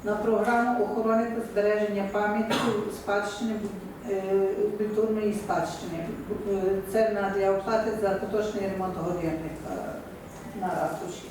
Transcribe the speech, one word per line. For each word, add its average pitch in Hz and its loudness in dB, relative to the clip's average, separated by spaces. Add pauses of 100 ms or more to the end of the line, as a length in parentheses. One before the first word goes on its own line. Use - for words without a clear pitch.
на 208 0
програму 220 4
охорони 220 2
та 226 -2 (100)
збереження 208 2
пам'ятки 214 2 (380)
спадщини, 208 -2 (580)
е, 190 0 (560)
культурної 214 2
спадщини. 175 -2 (460)
Е, 196 2 (320)
це 220 4
на, 196 0
для 196 4
оплати 220 2 (100)
за 196 4
поточний 208 0
ремонт 185 -2
годинника 160 -4 (880)
на 185 -2
ратуші. 170 -2